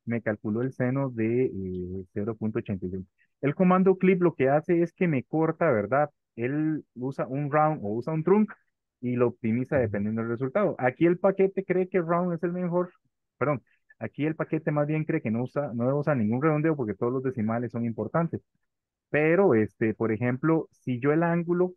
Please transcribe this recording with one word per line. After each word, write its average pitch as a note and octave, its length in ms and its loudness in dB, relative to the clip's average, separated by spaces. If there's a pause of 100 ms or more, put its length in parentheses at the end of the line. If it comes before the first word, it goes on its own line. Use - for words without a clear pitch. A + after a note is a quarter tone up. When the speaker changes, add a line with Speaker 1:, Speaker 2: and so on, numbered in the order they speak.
Speaker 1:
me A#2 180 -4
calculó G#2+ 400 -2
el C3 100 -4
seno C3 380 -2
de, A#2 360 0
eh, F#2 640 -8
cero A2 240 -6
punto A2 240 -4
ochenta F#2 260 -6
y F2+ 40 -6
seis. F#2+ 160 -8 (340)
El C#3+ 140 0
comando F#3 420 4
clip F#3 260 2
lo E3 120 2
que C3 140 2
hace E3 340 2
es E3+ 100 -4
que F3+ 160 -2
me C3+ 160 0
corta, D#3+ 460 0
¿verdad? B2 400 0 (260)
Él D3 480 -2 (100)
usa C3+ 320 -6
un C#3 240 -4
round D3+ 320 2
o G2+ 120 -4
usa B2 180 -4
un D#3 120 -2
trunc G#3 280 4 (480)
y B2 160 -2
lo A#2+ 120 4
optimiza A#2+ 480 -2
Speaker 2:
Ujú. B2+ 60 2
Speaker 1:
dependiendo G#2+ 400 -2
del A2+ 80 -4
resultado. C3+ 480 -2
Aquí B2+ 280 2
el F3 120 4
paquete F#3+ 460 0
cree F#3 240 0
que F#3 120 0
round F3 340 0
es D#3+ 80 -8
el F3 100 -2
mejor, F3+ 380 -2 (460)
perdón, C3+ 260 -2 (360)
aquí A2+ 260 -8
el D#3 100 -2
paquete D#3+ 360 -4
más D3 160 0
bien D#3 180 -2
cree D#3+ 160 -2
que A#2 100 -4
no A#2 120 0
usa, C3 320 -6
no A#2 100 -2
debe C#3 140 0
usar D3 180 0
ningún A2+ 240 0
redondeo D#3 340 2
porque A2 200 -4
todos A#2+ 180 -2
los C3 100 -4
decimales A#2+ 500 -2
son A#2 120 -4
importantes. A#2 560 -2 (680)
Pero, D#3+ 440 4
este, A2 400 2
por A2+ 160 -2
ejemplo, B2+ 640 0
si B2+ 260 -6
yo C#3 140 2
el D#3+ 100 2
ángulo, F3 540 0